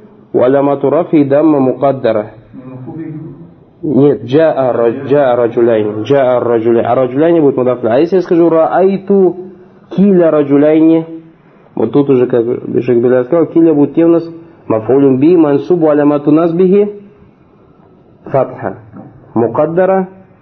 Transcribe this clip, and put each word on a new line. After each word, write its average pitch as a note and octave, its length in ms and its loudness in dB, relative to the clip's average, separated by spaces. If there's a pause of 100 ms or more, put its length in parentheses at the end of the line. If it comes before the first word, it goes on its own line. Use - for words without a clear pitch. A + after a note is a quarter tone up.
(320)
валямату C#3 580 0
рафи, D#3+ 320 0
дамма C#3+ 380 2
мукаддара. A#2+ 720 -2 (1500)
Нет, C3+ 420 0
«Джаа C3 480 0
ра-, A#2 340 -2
джаа C3+ 280 2
раджуляйни», A2+ 680 0
«Джаа B2+ 380 0
раджуляйни». A#2 460 0
А A#2 80 0
раджуляйни C#3 460 0
будет C#3 160 2
мудаф. B2 260 -2
А B2 160 0
если E3+ 180 0
я F3 60 0
скажу E3+ 260 2
«Раайту F#3 880 0 (540)
киля F3+ 400 2
раджуляйни», D#3 760 2 (680)
вот A#2 180 -4
тут C#3 180 0
уже, B2 160 2
как A#2+ 180 -2 (380)
Шейх B2 200 0
Беляев B2 240 0
сказал, E3+ 200 0
«киля» D#3+ 280 2
будет C#3+ 180 0
где E3 120 0
у E3+ 40 4
нас? E3 160 2 (440)
Мафулюн B2+ 500 0
би, E3 180 4
мансубу D#3 520 0
алямату D3 420 0
насбихи, F3+ 720 0 (1200)
фатха. - 540 -6 (560)
Мукаддара, E3 760 -2 (340)